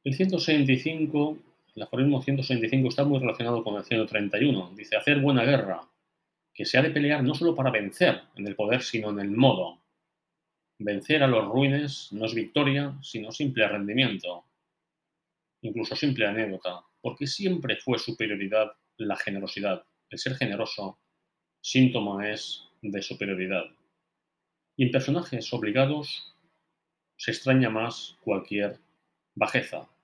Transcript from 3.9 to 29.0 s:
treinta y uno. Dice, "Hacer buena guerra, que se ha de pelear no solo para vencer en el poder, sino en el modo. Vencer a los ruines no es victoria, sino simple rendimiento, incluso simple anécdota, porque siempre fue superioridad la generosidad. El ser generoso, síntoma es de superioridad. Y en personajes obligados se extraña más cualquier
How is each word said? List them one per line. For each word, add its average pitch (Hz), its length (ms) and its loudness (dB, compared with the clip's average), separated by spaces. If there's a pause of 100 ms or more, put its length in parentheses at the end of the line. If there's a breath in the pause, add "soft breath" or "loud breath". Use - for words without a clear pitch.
treinta 104 340 -2
y 127 60 4
uno. 95 280 0
Dice, 104 220 -6
"Hacer 143 240 4
buena 135 240 4
guerra, 107 380 2 (720)
que 101 120 -8
se - 120 2
ha 131 40 6
de 156 100 2
pelear 147 300 0
no 123 120 2
solo 170 200 2
para 135 160 2
vencer 110 520 2 (140)
en 101 120 -8
el 98 80 -8
poder, 110 260 0
sino 107 280 -4
en 104 100 -4
el 101 120 -4
modo. 117 500 4 (960)
Vencer 107 460 2
a 135 40 6
los 113 180 4
ruines 139 680 0
no 107 120 -4
es 113 80 -2
victoria, 139 680 0
sino 107 320 -10
simple 120 340 2
rendimiento, 101 760 -2 (1160)
incluso 113 360 -6
simple 131 280 0
anécdota, 101 560 -4 (200)
porque 123 260 -6
siempre 147 480 -2
fue 120 240 -2
superioridad 107 720 -2 (260)
la 101 200 -4
generosidad. 101 640 -6 (260)
El 95 80 -14
ser - 180 -4
generoso, 101 600 -6 (640)
síntoma 107 680 2
es - 340 -10 (180)
de 101 200 -6
superioridad. 92 640 -4 (1120)
Y 131 100 2
en 123 60 2
personajes 135 640 -2
obligados 131 800 -2 (840)
se - 160 -6
extraña 131 380 2
más 113 520 -6
cualquier 101 580 -4 (560)